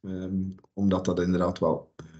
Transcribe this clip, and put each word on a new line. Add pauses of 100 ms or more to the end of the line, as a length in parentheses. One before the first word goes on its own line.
ehm, (320)
omdat
dat
inderdaad
wel,
eh, (140)